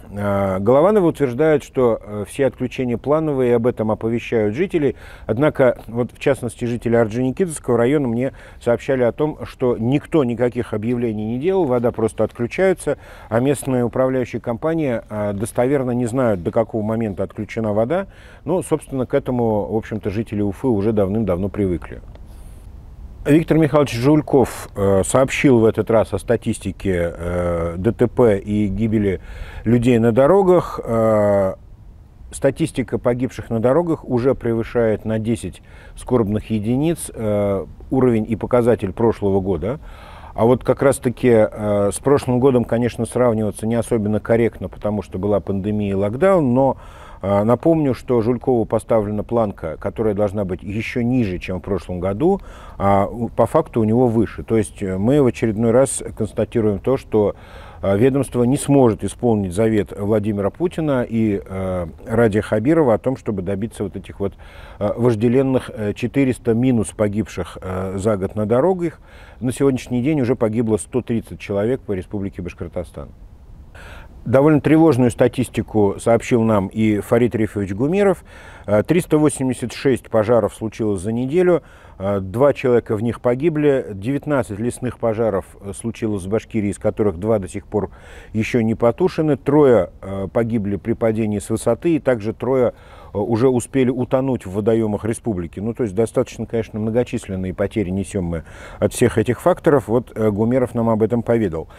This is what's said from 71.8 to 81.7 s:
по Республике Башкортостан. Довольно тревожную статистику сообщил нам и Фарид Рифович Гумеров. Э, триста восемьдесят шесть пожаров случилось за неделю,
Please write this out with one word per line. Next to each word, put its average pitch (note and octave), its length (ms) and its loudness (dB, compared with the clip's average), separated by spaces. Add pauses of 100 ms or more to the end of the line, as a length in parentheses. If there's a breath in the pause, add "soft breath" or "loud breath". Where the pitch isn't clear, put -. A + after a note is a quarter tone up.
по - 120 -8
Республике G2 500 -8
Башкортостан. E2 680 -12 (1160 loud breath)
Довольно C#3 360 4
тревожную C#3 520 4
статистику A2 880 0
сообщил A#2 420 2
нам G#2+ 240 2
и A2 320 0
Фарид A#2 380 0
Рифович G2+ 380 -4
Гумеров. F3+ 500 0 (420 loud breath)
Э, G3+ 160 4
триста D#3+ 360 2
восемьдесят C3 540 0
шесть - 380 -2
пожаров A2 440 2
случилось G#2+ 460 -4
за G#2 120 -6
неделю, D#3 500 0 (360 loud breath)